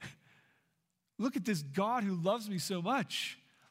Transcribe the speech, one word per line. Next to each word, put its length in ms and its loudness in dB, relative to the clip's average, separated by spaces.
<laughs> 1160 -20
Look 180 0
at 80 0
this 180 0
God 420 0
who 100 2
loves 340 2
me 100 -2
so 220 -2
much. 580 0